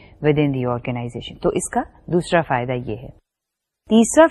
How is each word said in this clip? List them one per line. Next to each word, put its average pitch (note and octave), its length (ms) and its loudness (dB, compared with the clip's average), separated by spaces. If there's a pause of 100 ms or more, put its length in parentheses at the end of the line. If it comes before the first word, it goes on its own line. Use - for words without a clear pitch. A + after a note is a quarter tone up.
(260)
within D3 240 2
the C3 160 -2
organization۔ A#2+ 800 -6
تو F3+ 60 2
اس - 200 -4
کا A#3+ 120 -2 (260)
دوسرا E3+ 340 0
فائدہ B2+ 300 -4
یہ B2 240 -6
ہے۔ B2 120 -16 (840)
تیسرا A3 420 6